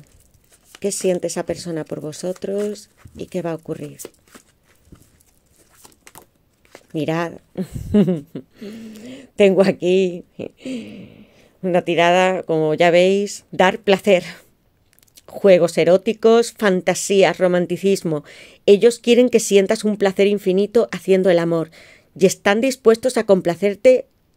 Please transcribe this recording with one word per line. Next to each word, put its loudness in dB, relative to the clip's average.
¿Qué -6
siente -4
esa -8
persona -8
por -12
vosotros -10
y -14
qué -10
va -6
a -6
ocurrir? -14
Mirad, -6
<laughs> -2
tengo 2
aquí -2
una -2
tirada, 0
como -2
ya 4
veis, 0
dar 0
placer, 0
juegos 2
eróticos, 2
fantasías, 0
romanticismo. -2
Ellos 4
quieren 4
que 0
sientas 0
un -2
placer 0
infinito 0
haciendo 0
el 4
amor -4
y 2
están 0
dispuestos 0
a -2
complacerte 2